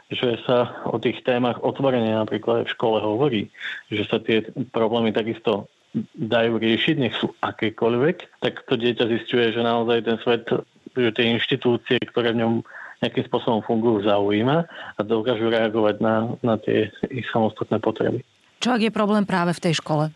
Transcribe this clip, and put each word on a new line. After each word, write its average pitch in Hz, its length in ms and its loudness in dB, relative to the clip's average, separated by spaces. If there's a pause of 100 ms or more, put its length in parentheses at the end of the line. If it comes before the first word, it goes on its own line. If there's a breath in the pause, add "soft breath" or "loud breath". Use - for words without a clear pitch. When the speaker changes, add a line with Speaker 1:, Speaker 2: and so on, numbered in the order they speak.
(140)
Speaker 1:
že 120 320 -2
sa 123 400 0
o 113 160 -2
tých - 240 -2
témach 123 320 0
otvorene 123 560 0
napríklad 110 480 0
aj - 80 -6
v - 40 -6
škole 110 280 2
hovorí, 110 400 0 (480 loud breath)
že 104 160 -4
sa 110 160 -2
tie 110 240 2 (240)
problémy 113 400 0
takisto 107 560 -2 (480)
dajú 117 480 2
riešiť, 113 400 2
nech 113 160 -2
sú - 240 -4
akékoľvek, 117 960 -2
tak 123 240 -4
to 127 160 0
dieťa 117 320 0
zisťuje, 117 480 0
že - 80 0
naozaj 117 400 0
ten 113 160 0
svet, 117 240 0 (480)
že 123 240 2
tie 117 160 4
inštitúcie, 120 640 0
ktoré 117 320 0
v 113 160 2
ňom 113 80 2 (480 loud breath)
nejakým 120 240 -2
spôsobom 110 360 0
fungujú, 110 440 2
zaujíma 107 640 2
a - 320 -10
dokážu 113 480 0
reagovať 110 480 2
na, 113 440 0
na 117 160 2
tie 110 320 0 (200)
ich 120 200 -8
samostatné 113 480 -2
potreby. 117 440 -2 (360)
Speaker 2:
Čo 247 160 0
ak 226 80 0
je 226 80 2
problém 214 320 2
práve 175 320 0
v 175 160 0
tej 151 80 0
škole? 156 380 0